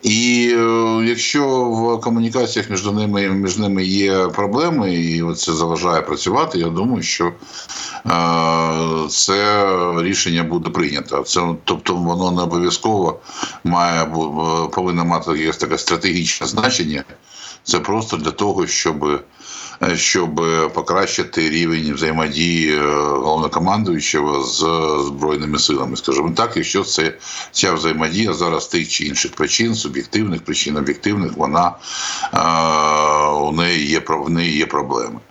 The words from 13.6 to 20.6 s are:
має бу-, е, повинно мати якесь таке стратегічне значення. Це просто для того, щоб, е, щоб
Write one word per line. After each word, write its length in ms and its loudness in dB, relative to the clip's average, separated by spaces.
має 400 2
бу-, 380 -2
е, 100 -4
повинно 300 0
мати 340 0
якесь 180 0
таке 220 -2
стратегічне 680 0
значення. 580 0
Це 160 0
просто 360 -2
для 140 -2
того, 360 0
щоб, 380 -2
е, 140 0
щоб 460 0